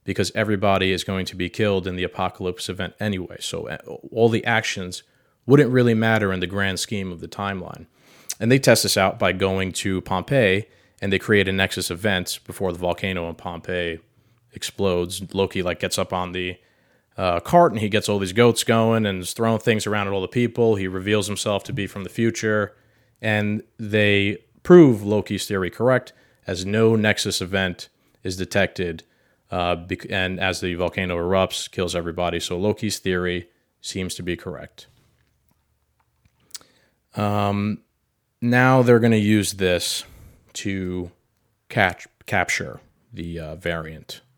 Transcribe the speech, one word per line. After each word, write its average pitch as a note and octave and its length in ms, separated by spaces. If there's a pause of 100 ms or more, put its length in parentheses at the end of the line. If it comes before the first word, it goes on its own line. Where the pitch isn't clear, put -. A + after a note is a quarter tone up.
because G2 320
everybody G2 580
is F2+ 120
going F#2+ 220
to - 100
be F#2 140
killed G2 360
in F2+ 80
the F2+ 80
apocalypse F2+ 680
event F#2 280
anyway. F#2+ 400
So, - 300
uh, C#2+ 80 (340)
all A2+ 200
the A2 140
actions G#2+ 580 (440)
wouldn't C3+ 240
really B2 240
matter A2 380
in F#2 80
the F2+ 80
grand F#2+ 320
scheme F#2+ 320
of E2+ 80
the E2+ 80
timeline." F#2+ 580 (540)
And A2 100
they C3+ 80
test B2 240
this - 140
out F#2+ 220
by F#2 140
going F#2+ 400
to F#2+ 280
Pompeii, G2 640 (380)
and G2 100
they F#2+ 60
create G2+ 280
a F#2+ 60
Nexus F#2+ 380
event F#2 560
before F#2 260
the E2+ 60
volcano F2+ 500
in E2+ 60
Pompeii F2 640 (560)
explodes. F#2 680 (120)
Loki, F#2+ 280
like, F2 160
gets - 200
up F#2+ 160
on F2+ 180
the, F2+ 240 (600)
uh, F2 220
cart, E3+ 320
and G#2+ 100
he G#2 80
gets G#2 180
all G#2 100
these F#2+ 140
goats A#2 320
going A2+ 400
and F#2+ 160
is F2+ 140
throwing A2+ 240
things G#2+ 280
around G#2 200
at G2 80
all F#2+ 80
the F#2 60
people. A#2 480
He F#2+ 120
reveals F#2+ 380
himself G2+ 380
to - 100
be G2+ 120
from G2 180
the F#2 60
future, A2 640 (460)
and G#2+ 420 (160)
they G#2 600 (240)
prove C#3 420
Loki's G2+ 420
theory F#2+ 220
correct, B2 460 (320)
as F#2 180
no A2+ 320
Nexus G#2+ 460
event F#2 480 (340)
is F#2 140
detected, F2+ 640 (460)
uh, F2 260
bec-, F2 340
and F#2 300
as F#2 200
the F2+ 140
volcano F2+ 440
erupts, F#2 520
kills F2 240
everybody. E2+ 460
So F2+ 160
Loki's G#2 420
theory F2+ 520 (320)
seems F#2 320
to - 80
be F2 140
correct. - 500 (2250)
Um, G#2 680 (580)
now B2+ 400
they're A#2+ 180
gonna A2+ 180
use G#2 380
this F2+ 500 (500)
to F#2 560 (580)
catch, F#2 400 (160)
capture - 560 (320)
the, E2+ 260
uh, D#2 180
variant D#2+ 640 (160)